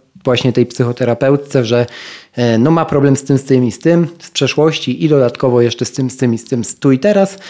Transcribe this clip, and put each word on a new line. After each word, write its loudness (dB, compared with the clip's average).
właśnie 0
tej 2
psychoterapeutce, -2
że, 0
e, 2
no 2
ma 2
problem 2
z -10
tym, 2
z -4
tym 2
i -2
z -14
tym, 2
z -20
przeszłości -2
i 0
dodatkowo 2
jeszcze 0
z -6
tym, -4
z -12
tym 0
i -4
z -12
tym, -4
z -10
tu 2
i 2
teraz, 0